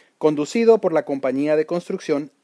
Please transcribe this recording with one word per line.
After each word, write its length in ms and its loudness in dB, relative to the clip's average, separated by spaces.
conducido 640 2
por 100 0
la 140 0
compañía 500 -2
de 120 0
construcción 640 -4